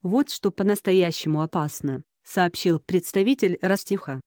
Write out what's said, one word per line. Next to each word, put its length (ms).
Вот 300
что 200
по-настоящему 920
опасно, 580
сообщил 540
представитель 800
Ростеха. 640